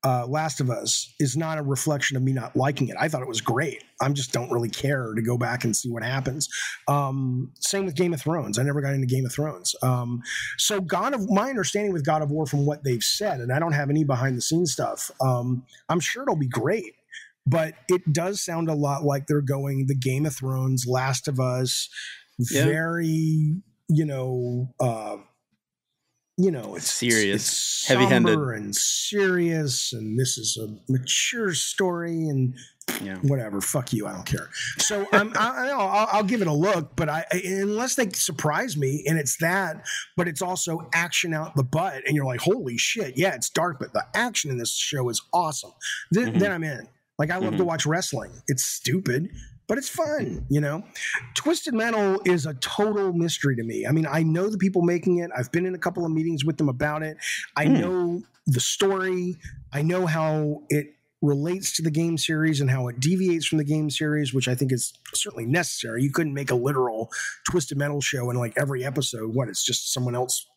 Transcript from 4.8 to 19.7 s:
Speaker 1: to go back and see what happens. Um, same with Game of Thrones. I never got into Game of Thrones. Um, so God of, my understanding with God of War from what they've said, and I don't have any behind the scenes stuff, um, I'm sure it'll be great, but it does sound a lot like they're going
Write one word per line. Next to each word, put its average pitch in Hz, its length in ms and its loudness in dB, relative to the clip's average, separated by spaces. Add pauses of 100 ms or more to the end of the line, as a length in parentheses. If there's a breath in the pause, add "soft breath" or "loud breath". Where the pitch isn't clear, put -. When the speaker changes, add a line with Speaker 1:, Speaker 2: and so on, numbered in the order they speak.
Speaker 1:
to 113 80 0
go 120 160 0
back 120 260 -2
and 110 100 2
see - 140 -2
what 117 160 -4
happens. 135 440 -2 (380 loud breath)
Um, 135 720 0
same 196 260 -2
with 160 80 -4
Game 170 180 2
of 147 80 -4
Thrones. 123 380 -2
I 123 40 2
never 143 200 2
got 135 100 0
into 135 140 0
Game 131 180 2
of 120 80 -4
Thrones. 143 500 -4
Um, 123 380 0 (380 loud breath)
so 202 220 0
God 190 340 0
of, 202 160 -2
my 208 180 4
understanding 208 440 0
with 160 120 0
God 156 180 2
of 143 80 0
War 151 160 0
from 143 200 2
what 143 180 -2
they've 123 180 0
said, - 380 0
and 120 120 -4
I 139 60 2
don't 165 140 2
have 143 160 0
any 151 160 4
behind 131 320 2
the 120 60 -4
scenes 165 300 2
stuff, - 380 -4 (100)
um, 127 440 2 (240 soft breath)
I'm 170 120 2
sure 240 220 -4
it'll 254 140 0
be 143 120 0
great, 123 460 -2 (520 loud breath)
but 156 280 2 (140)
it 180 240 4
does 180 320 -2
sound 165 240 -2
a 160 60 0
lot 143 300 0
like 143 240 2
they're 147 120 4
going 139 460 0